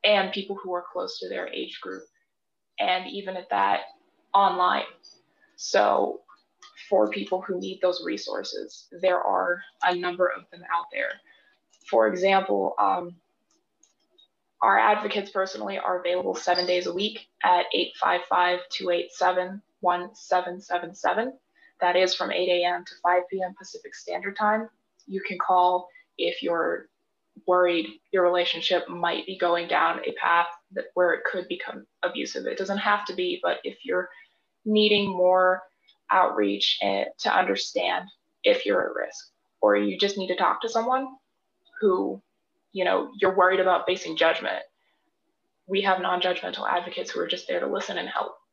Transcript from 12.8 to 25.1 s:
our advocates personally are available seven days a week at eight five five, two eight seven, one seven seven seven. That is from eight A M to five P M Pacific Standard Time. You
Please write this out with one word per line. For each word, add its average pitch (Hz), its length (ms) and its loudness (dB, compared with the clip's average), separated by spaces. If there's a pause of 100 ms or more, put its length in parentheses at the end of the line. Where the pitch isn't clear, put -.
our 202 160 6
advocates 214 520 2
personally 196 480 -4
are 180 220 -2
available 180 340 -2
seven 180 320 0
days 180 200 0
a 170 60 -4
week 214 360 -4 (160)
at 180 300 4
eight - 220 0
five 180 320 0
five, 180 320 2 (100)
two 185 200 -4
eight 175 220 -2
seven, 185 500 0 (180)
one 180 340 -2
seven 180 460 -2
seven 175 340 -6
seven. 220 440 -2 (420)
That 180 160 4
is 185 180 4
from - 160 -4
eight 180 180 0
A 175 160 2
M 175 200 -2
to - 80 -18 (100)
five 180 280 4
P 190 120 -4
M 185 160 -6
Pacific - 360 -18
Standard 185 420 -8
Time. 220 320 0 (380)
You 190 200 -6